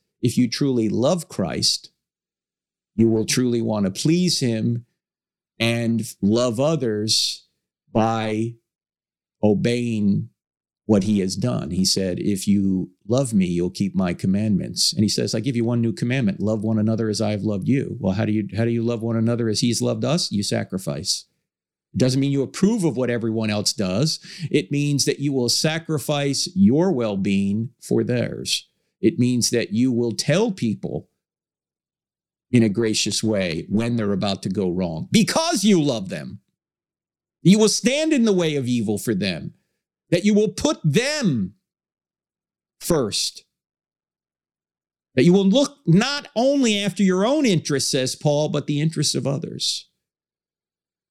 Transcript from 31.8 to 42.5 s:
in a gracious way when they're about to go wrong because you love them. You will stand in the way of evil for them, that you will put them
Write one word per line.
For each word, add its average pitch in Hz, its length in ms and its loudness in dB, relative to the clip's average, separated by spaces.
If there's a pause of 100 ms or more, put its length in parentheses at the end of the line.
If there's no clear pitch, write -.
in 117 140 4
a 110 60 2
gracious 107 540 -2
way 95 460 -2
when 117 260 0
they're 104 160 0
about 98 300 -2
to 110 80 -6
go 92 220 -2
wrong 82 400 -4
because 277 520 2
you 202 160 4
love 113 300 -2
them. 73 320 -12 (1000)
You 196 160 6
will 214 100 4
stand 302 420 0
in 240 140 4
the 208 80 4
way 165 220 2
of 127 120 -2
evil 110 300 0
for 113 160 -4
them, 92 400 -4 (560)
that 180 160 0
you 214 80 4
will 208 160 2
put 302 340 -2
them 175 720 0 (1300)